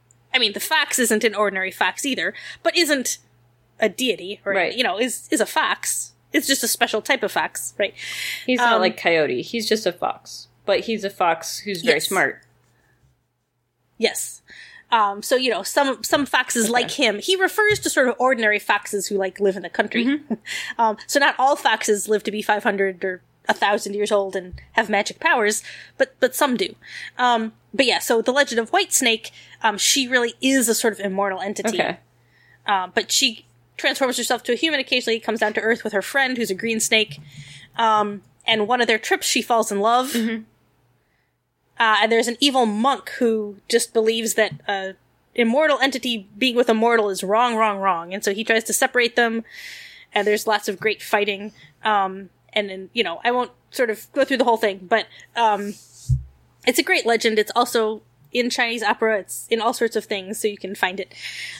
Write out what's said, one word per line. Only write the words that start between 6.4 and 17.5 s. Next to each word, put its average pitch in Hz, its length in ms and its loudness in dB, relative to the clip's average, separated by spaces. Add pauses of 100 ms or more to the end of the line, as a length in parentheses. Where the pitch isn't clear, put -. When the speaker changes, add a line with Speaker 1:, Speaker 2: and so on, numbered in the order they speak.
Speaker 1:
just 269 160 0
a 226 40 -2
special 226 340 -2
type 269 220 0
of 196 80 -2
fox, - 460 -4
right? 202 160 -2 (520)
Speaker 2:
He's 254 140 2
not 233 160 4
Speaker 1:
Um, 214 60 2
Speaker 2:
like 185 160 2
Coyote. 156 440 2
He's 220 260 -6
just 220 180 0
a 180 60 0
fox. - 560 -8 (180)
But 196 160 2
he's 185 220 -4
a 196 60 -4
fox 165 500 -2
who's 190 220 -6
very 151 160 4
Speaker 1:
Yes. 156 100 -2
Speaker 2:
smart. 165 340 0 (1600)
Speaker 1:
Yes. - 440 -4 (500)
Um, 208 320 2
so, - 120 0
you 254 140 2
know, 196 140 -2
some, 269 400 0
some 285 220 0
foxes 247 400 0
Speaker 2:
Okay. 226 80 0
Speaker 1:
like 247 180 0
him. 214 280 0
He 359 160 0
refers 415 440 2